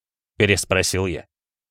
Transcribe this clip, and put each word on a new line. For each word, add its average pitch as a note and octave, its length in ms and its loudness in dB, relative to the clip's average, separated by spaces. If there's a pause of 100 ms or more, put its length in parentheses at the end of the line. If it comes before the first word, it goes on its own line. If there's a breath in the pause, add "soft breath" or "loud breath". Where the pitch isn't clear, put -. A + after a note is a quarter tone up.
(380)
переспросил F#2+ 680 0
я. D#2+ 200 -8 (440)